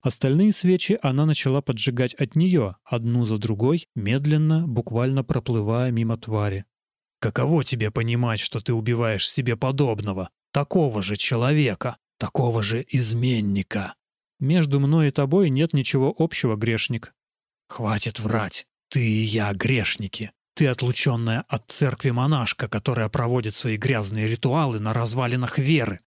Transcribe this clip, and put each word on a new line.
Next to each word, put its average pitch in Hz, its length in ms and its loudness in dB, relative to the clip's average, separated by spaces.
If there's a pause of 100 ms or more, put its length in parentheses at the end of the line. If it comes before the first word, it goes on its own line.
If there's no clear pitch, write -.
Остальные 147 480 4
свечи 185 500 2
она 139 240 2
начала 143 360 2
поджигать 123 540 -2
от 131 200 -2
нее, 156 480 2
одну 117 420 0
за 110 120 0
другой, 113 580 0
медленно, 151 720 2
буквально 123 560 0
проплывая 120 680 0
мимо 113 260 0
твари. 104 480 -2 (540)
«Каково 131 440 2
тебе 110 260 -2
понимать, 117 520 0
что - 180 -4
ты - 140 -4
убиваешь 113 580 0
себе 120 240 -2
подобного? 107 760 -2 (220)
Такого 143 500 0
же 98 140 -4
человека, 123 800 0 (220)
такого 117 440 0
же 113 280 -2
изменника!» 110 1040 0 (460)
«Между 143 400 2
мной 151 260 4
и 135 40 2
тобой 151 380 2
нет 143 220 2
ничего 135 460 0
общего, 131 400 0
грешник». 113 560 -2 (560)
«Хватит 107 500 -4
врать! 107 480 -4 (220)
Ты 139 100 0
и 110 240 2
я 104 300 -2
грешники! 107 800 -4 (200)
Ты 147 140 4
отлученная 120 800 0
от - 240 -6
церкви - 380 -2
монашка, 123 580 0
которая 113 400 -2
проводит 120 480 -2
свои 110 220 -4
грязные 110 500 -2
ритуалы 123 540 0
на 107 120 -2
развалинах 120 640 -2
веры! 131 520 0